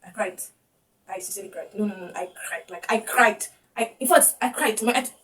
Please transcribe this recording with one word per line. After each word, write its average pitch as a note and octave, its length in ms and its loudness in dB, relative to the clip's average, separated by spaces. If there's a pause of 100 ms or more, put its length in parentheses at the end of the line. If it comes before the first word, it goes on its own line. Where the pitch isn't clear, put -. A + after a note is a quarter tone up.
I F3+ 60 -20
cried. F#3 300 -6 (640)
I F#3+ 120 -10
sincerely F#3+ 300 -10
cried. - 260 -12
No, G#3 100 -2
no, G3+ 100 -2
no, F3+ 200 -14
I F3+ 140 -6 (180)
cried. - 220 -10
Like, F3 200 -14
I A3 100 2
cried. G#3+ 460 2 (300)
I, A3+ 240 -4
in C4 80 -2
fact, - 340 8
I - 80 0
cried. B3 320 -2
My, A#3 120 2
I B3 140 0 (160)